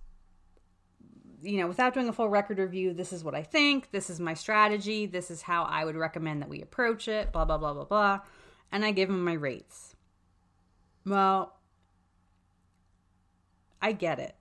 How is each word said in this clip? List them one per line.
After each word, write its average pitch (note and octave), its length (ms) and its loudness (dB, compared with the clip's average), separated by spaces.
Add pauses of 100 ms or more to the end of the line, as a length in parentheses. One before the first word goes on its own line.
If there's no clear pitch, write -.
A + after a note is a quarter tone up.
(1400)
you G3+ 160 -2
know, F3 100 0
without B3+ 240 2
doing B3+ 160 0
a A3+ 60 -2
full A3+ 160 2
record G3+ 280 2
review, F#3 360 0
this F3+ 180 -8
is E3+ 100 -10
what D3 120 -6
I D3+ 80 -4
think, C#4+ 500 2
this G3 160 -4
is E3+ 100 -10
my E3 140 -2
strategy, G#3+ 720 2
this F3+ 260 -6
is E3 120 -12
how E3+ 220 0
I D#3 200 -2
would D#3 100 -4
recommend D#3+ 460 -4
that C#3 80 -8
we D3 140 -12
approach A#3 440 -2
it, G#3+ 240 -2
blah, D#3+ 140 0
blah, D#3 140 2
blah, D3 160 -2
blah, C#3+ 100 -10
blah." G3+ 360 2 (520)
And G3+ 120 0
I G#3+ 80 2
give F#3+ 160 2
them F#3+ 140 0
my F3 120 0
rates. - 600 -8 (1120)
Well, F#3+ 500 2 (2250)
I A3 100 2
get E3 260 -2
it. - 220 -10